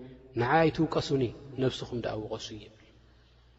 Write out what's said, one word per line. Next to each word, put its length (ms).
ንዓይ 240
ኣይትውቀሱኒ፣ 640
ነብስኹም 420
ደኣ 180
ውቐሱ 340
ይብል። 220